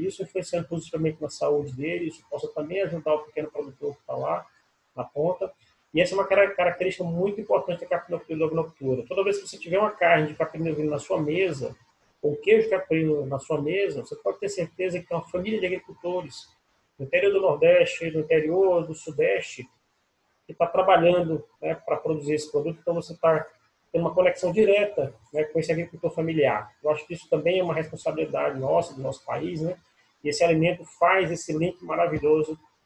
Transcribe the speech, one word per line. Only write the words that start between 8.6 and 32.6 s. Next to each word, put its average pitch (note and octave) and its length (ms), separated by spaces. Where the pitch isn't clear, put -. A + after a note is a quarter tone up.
Toda F#3 160
vez G3 160
que - 80
você - 100
tiver F3 220
uma G#3 140
carne E3 340
de D3+ 80
caprino D#3+ 380
ovino D3+ 180
na D3 80
sua F#3 220
mesa, D3+ 560
ou D3 140
queijo A3 340
caprino D#3+ 580
na C3+ 120
sua D3+ 240
mesa, D#3+ 380
você C#3+ 160
pode - 240
ter G3 80
certeza F3+ 500
que F3 80
tem E3+ 100
uma D#3+ 120
família G3+ 320
de F#3 60
agricultores F3+ 840
no C3+ 60
interior F#3 280
do G3 80
Nordeste, E3 720
no D#3 100
interior E3 640
do D#3+ 100
Sudeste, D3+ 720
que - 80
tá E3+ 120
trabalhando, F3 800
né, D#3+ 140
pra - 220
produzir D3+ 380
esse D3 160
produto. D3+ 300
Então, E3+ 140
você E3 220
tá D#3+ 300
tem E3+ 80
uma E3+ 140
conexão F3+ 360
direta, G3+ 640
né, D3+ 120
com D3+ 160
esse D#3+ 100
agricultor E3 400
familiar. D#3 600
Eu D3 80
acho D3+ 160
que - 60
isso - 160
também E3+ 320
é - 20
uma E3+ 120
responsabilidade D#3 840
nossa, C#3+ 360
do C3+ 80
nosso C3+ 220
país, D3+ 360
né? E3+ 160
E D3 60
esse D3 120
alimento E3+ 420
faz F3+ 460
esse E3 220
link E3 320
maravilhoso, D#3 720